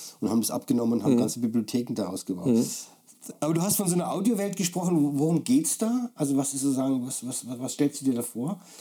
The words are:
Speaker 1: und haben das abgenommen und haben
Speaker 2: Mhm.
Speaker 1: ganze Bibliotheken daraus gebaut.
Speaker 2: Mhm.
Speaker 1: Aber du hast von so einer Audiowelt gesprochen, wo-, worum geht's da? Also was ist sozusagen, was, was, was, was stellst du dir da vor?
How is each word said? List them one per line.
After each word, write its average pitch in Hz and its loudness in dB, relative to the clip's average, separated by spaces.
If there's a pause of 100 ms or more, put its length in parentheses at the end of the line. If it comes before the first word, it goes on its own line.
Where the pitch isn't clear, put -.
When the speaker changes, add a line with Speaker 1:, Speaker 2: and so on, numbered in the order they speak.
(200)
Speaker 1:
und 104 0
haben 113 4
das - -2
abgenommen 117 0
und 101 -4
haben 135 6
Speaker 2:
Mhm. 120 6
Speaker 1:
ganze 117 0
Bibliotheken 120 -2
daraus 92 -4
gebaut. 90 -4
Speaker 2:
Mhm. 120 4 (760)
Speaker 1:
Aber 156 2
du 165 2
hast 202 2
von 190 0
so 175 2
einer 170 0
Audiowelt 202 0
gesprochen, 175 0
wo-, 143 0
worum 160 2
geht's 285 2
da? 240 0
Also 139 0
was 135 0
ist 135 -4
sozusagen, 135 0
was, 123 -8
was, 127 -8
was, 123 -8
was 127 -8
stellst 147 0
du - -10
dir 135 2
da 120 -2
vor? 123 -6 (200)